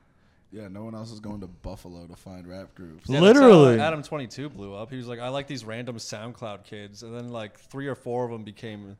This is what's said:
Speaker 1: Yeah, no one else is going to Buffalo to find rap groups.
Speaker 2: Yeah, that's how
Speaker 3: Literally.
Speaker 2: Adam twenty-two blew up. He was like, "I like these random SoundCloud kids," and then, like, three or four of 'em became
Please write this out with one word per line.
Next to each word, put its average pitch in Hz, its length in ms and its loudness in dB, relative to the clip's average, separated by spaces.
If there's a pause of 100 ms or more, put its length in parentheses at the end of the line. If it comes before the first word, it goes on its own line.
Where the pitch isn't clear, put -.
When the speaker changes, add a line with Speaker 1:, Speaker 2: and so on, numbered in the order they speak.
(520)
Speaker 1:
Yeah, 104 160 -16
no 98 160 -16
one 113 100 -14
else 113 180 -14
is 107 80 -18
going 104 220 -12
to 92 60 -14
Buffalo 87 580 -18
to 85 100 -20
find 90 320 -18
rap 92 280 -18
groups. 82 340 -18
Speaker 2:
Yeah, 135 100 0
that's 214 200 8
how 269 80 10
Speaker 3:
Literally. 139 320 10
Speaker 2:
Adam 151 240 -2
twenty-two 143 460 -10
blew 101 260 -14
up. 110 160 -12
He 131 60 -12
was 120 100 -12
like, 120 120 -12
"I 123 100 -8
like 139 180 -8
these 123 180 -10
random 120 320 -10
SoundCloud 110 680 -12
kids," 104 360 -18
and 117 140 -16
then, 120 140 -12
like, 110 300 -12
three 139 280 -12
or 127 80 -6
four 123 300 -6
of 117 60 -8
'em 113 120 -12
became 104 560 -16